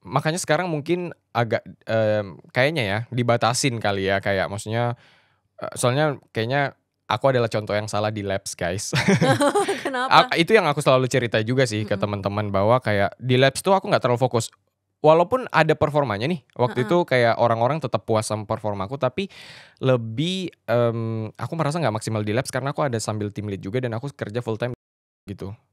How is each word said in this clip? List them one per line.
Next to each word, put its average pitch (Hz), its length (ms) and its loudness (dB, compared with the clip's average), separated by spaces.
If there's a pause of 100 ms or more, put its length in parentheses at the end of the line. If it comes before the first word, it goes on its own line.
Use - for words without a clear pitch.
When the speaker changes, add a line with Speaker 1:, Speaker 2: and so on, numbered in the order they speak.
Speaker 1:
makanya 156 360 -2
sekarang 175 300 -2
mungkin 165 420 -4 (200)
agak, 113 320 -2 (220)
em, 107 420 0 (240)
kayaknya 139 340 2
ya, 101 240 0
dibatasin 117 680 0
kali 98 280 -2
ya, 98 140 2
kayak 95 280 -2
maksudnya, 113 460 -4 (640)
eh, - 160 -10
soalnya 127 320 2 (240)
kayaknya 131 440 -2 (300)
aku 110 240 0
adalah 123 200 4
contoh 107 240 -4
yang 104 140 0
salah 104 220 -2
di 107 140 -4
labs, 98 320 -4
guys. 90 400 -4
<laughs> 233 560 2
Speaker 2:
<laughs> 381 320 -2
Kenapa? 254 460 2
Speaker 1:
A-, - 80 -4
itu 165 160 2
yang 214 140 6
aku 147 140 0
selalu 131 280 4
cerita 120 320 0
juga 127 240 2
sih 107 180 -2
ke 104 100 -4
Speaker 2:
Mm-mm. 98 100 -2 (180)
Speaker 1:
teman-teman, 101 280 -2
bahwa 101 300 4
kayak 101 380 0
di 127 200 0
labs 135 240 4
tuh 185 120 2
aku 190 140 2
nggak 151 160 2
terlalu 123 180 2
fokus. 120 300 0 (500)
Walaupun 175 500 4
ada 156 240 4
performanya 139 540 0
nih, 170 260 -4
waktu 123 240 0
Speaker 2:
Heeh. 220 100 0
Speaker 1:
itu 175 160 4
kayak 120 320 4
orang-orang 117 440 2
tetap 120 240 -4
puas 110 200 2
sama 107 220 -4
performaku, 104 500 -6
tapi 147 380 -2 (440)
lebih, 131 760 0 (120)
em, 117 340 2 (320)
aku - 220 -10
merasa 156 240 -4
nggak 123 180 0
maksimal 110 260 -4
di 104 100 -2
labs 127 180 -2
karena 131 200 -4
aku 151 120 -4
ada 131 160 -2
sambil 107 320 -4
tim 104 160 -10
lead 98 140 -6
juga 98 200 -4
dan 120 140 -4
aku 139 160 -8
kerja 107 300 -8
full 113 160 -6
time 120 220 -6 (480)
gitu. 98 280 -10 (200)